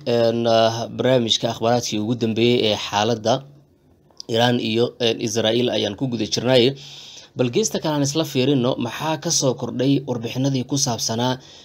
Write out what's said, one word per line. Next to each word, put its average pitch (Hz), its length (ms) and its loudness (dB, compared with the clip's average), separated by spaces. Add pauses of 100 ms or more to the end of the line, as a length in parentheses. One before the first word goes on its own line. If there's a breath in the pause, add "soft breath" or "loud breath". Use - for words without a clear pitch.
een, 117 420 2
ah, 113 400 4
barnaamijka 117 640 0
akhbaaraadkii 117 500 0
ugu 110 160 -2
dambeeyey 117 460 2
ee 107 160 2
xaaladda 110 680 0 (840)
Iran 120 300 2
iyo, 113 260 0 (140)
een, 113 200 2
Israel 113 500 0
ayaan 107 260 -2
ku 143 120 -4
guda 110 180 -2
jirnaaye. 123 500 4 (600 loud breath)
Bal 127 140 0
geesta 196 300 0
kale 156 160 -2
aan 147 100 0
isla 147 200 -2
fiirino, 135 520 2
maxaa 151 400 -4
ka 170 140 -6
soo 135 240 0
kordhay 127 500 -2
warbixinadii 127 600 -2
ku 143 120 -4
saabsanaa, 127 640 -2 (260 loud breath)